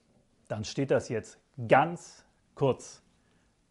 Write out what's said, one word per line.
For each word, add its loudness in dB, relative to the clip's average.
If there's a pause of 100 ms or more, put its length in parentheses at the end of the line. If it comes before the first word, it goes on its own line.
(480)
dann -8
steht -4
das 0
jetzt -8 (280)
ganz 2 (300)
kurz -2 (680)